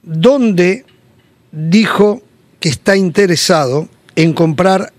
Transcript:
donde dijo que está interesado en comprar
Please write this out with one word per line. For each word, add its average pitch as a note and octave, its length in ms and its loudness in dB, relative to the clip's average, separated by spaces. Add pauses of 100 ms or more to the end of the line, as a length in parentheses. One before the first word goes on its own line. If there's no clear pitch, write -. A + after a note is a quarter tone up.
donde F#3+ 800 0 (640)
dijo G3 680 0 (380)
que E3 100 -4
está G3 260 -2
interesado E3 920 0 (260)
en D#3+ 180 2
comprar F3+ 640 0